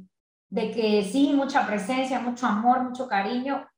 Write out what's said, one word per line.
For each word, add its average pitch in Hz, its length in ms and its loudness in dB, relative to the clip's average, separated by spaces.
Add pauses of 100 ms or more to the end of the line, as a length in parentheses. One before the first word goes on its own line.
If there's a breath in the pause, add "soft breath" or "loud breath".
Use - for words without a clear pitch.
(500)
de 214 220 -2
que 214 320 2
sí, 277 320 2
mucha 269 320 2
presencia, 254 520 -2
mucho 240 280 -4
amor, 240 360 2
mucho 254 240 -6
cariño, 247 600 -2 (100)